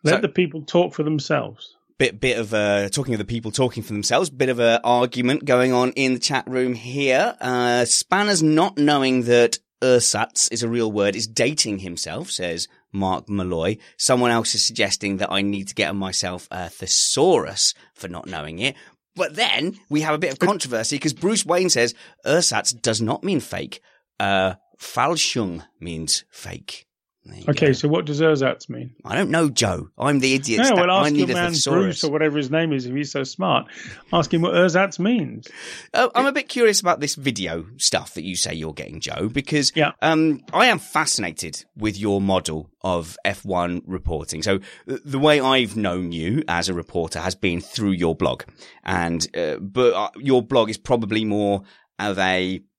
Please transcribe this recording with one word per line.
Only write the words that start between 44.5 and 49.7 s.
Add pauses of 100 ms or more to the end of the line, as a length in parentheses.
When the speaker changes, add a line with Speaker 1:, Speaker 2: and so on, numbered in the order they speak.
Speaker 2:
th-,
the
way
I've
known
you
as
a
reporter
has
been
through
your
blog. (420)
And,
uh,
but,